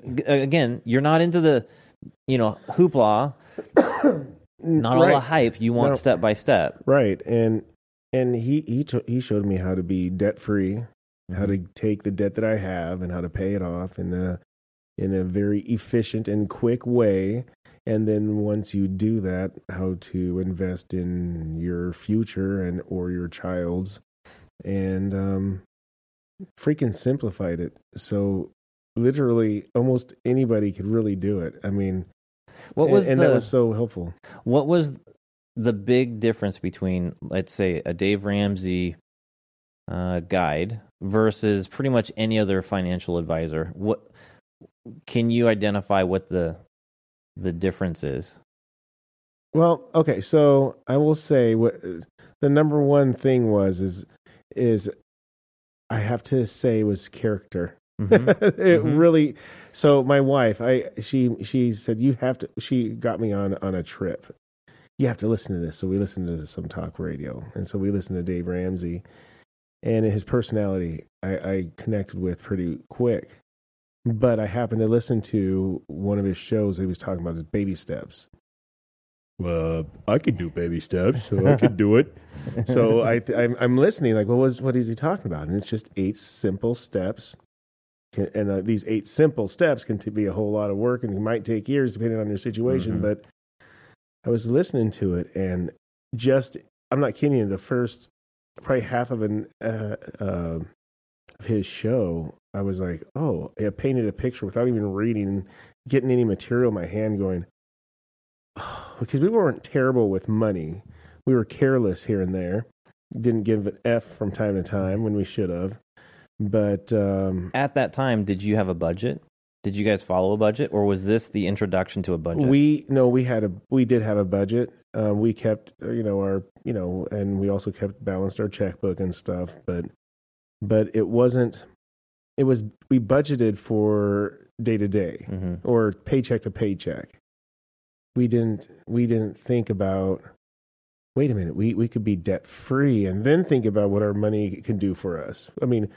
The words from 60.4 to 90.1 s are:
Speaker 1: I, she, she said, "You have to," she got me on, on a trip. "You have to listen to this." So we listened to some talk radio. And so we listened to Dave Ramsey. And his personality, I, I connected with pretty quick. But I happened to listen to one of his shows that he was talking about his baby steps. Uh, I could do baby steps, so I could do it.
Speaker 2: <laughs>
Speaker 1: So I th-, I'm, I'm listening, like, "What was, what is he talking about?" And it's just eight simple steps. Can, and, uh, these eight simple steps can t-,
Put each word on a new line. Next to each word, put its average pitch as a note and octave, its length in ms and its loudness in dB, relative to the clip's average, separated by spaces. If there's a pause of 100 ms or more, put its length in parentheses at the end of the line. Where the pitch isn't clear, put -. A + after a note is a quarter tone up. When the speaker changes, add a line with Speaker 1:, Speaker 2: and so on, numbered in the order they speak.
Speaker 1:
I, B2+ 220 4 (160)
she, B2 300 2 (120)
she A#2+ 300 0
said, A2 280 -2
"You C3+ 200 4
have B2+ 180 -2
to," - 100 -10 (100)
she A#2+ 320 0
got A2 300 -4
me A2 120 0
on, G2 300 0
on F#2+ 120 -2
a F2+ 80 -2
trip. - 520 -8 (640)
"You C3+ 100 2
have A#2 100 -4
to G#2+ 100 -2
listen G#2+ 320 -2
to E2+ 40 -4
this." D#2 120 -8
So - 100 -6
we F#2+ 120 0
listened F#2+ 300 -4
to D#2+ 180 -6
some E2+ 200 -12
talk E2 320 -10
radio. C#2+ 460 -8 (100)
And G2 140 -8
so G2+ 100 -6
we G2 120 0
listened F#2+ 280 -4
to F2 40 -4
Dave F2 240 -4
Ramsey. F2+ 560 -4 (840)
And A2+ 220 2
his G#2 180 0
personality, G2 800 -2 (180)
I, F#2+ 140 -4
I F#2+ 300 -4 (100)
connected G2+ 440 -4
with F2+ 220 -4
pretty F2+ 360 -4 (100)
quick. - 480 -2 (680)
But A#2 360 2
I G#2+ 60 -2
happened A2+ 340 -2
to A2 80 4
listen A#2 340 2
to F#2+ 640 0
one G2 300 -2
of G2 60 -2
his F#2+ 140 0
shows G#2 380 -2
that F#2+ 80 -2
he - 20 -2
was F2+ 120 -4
talking F#2 220 -6
about E2+ 140 -6
his E2 80 -8
baby G2 320 -2
steps. - 540 -12 (1160)
Uh, E2 380 -2 (240)
I A2 120 4
could - 200 -2
do F2 120 -6
baby E2+ 300 -4
steps, G2+ 440 0
so F#2+ 220 0
I C#3+ 100 6
could A2+ 200 2
do G#2 200 4
it. C#3 260 2
Speaker 2:
<laughs> - 440 -8
Speaker 1:
So A#2 360 4
I A2+ 180 2
th-, A2+ 180 -4
I'm, A#2+ 220 2
I'm B2 160 2
listening, C#3 380 4
like, G#2+ 120 2
"What A#2+ 120 2
was, C3 220 2
what C3 160 -2
is B2 120 2
he A#2 80 -4
talking E3 300 -4
about?" D2+ 220 -6
And F2+ 80 -2
it's G#2 120 -4
just A2 280 -6
eight G2 200 -2
simple G#2+ 580 -4
steps. - 640 -8 (760)
Can, G2+ 220 -4
and, G#2 160 -2
uh, G2 100 0
these G#2 280 -2
eight G#2+ 180 -2
simple C#3+ 420 0
steps D3 360 0
can A2 140 -4
t-, G#2+ 120 -8